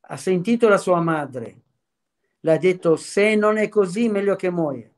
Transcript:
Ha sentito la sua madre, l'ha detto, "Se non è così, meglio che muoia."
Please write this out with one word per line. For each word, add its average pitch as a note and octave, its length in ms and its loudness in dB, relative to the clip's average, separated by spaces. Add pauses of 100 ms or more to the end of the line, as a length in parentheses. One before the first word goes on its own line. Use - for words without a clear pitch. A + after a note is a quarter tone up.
(100)
Ha D3 60 -10
sentito G#3+ 520 0
la G3 80 6
sua F3 240 0
madre, C#3 600 -6 (800)
l'ha D#3+ 180 2
detto, F3+ 380 2
"Se G#3 400 0
non G#3+ 220 2
è G#3 100 0
così, G#3 400 0
meglio G3+ 280 0
che F#3 140 -4
muoia." D3 480 -4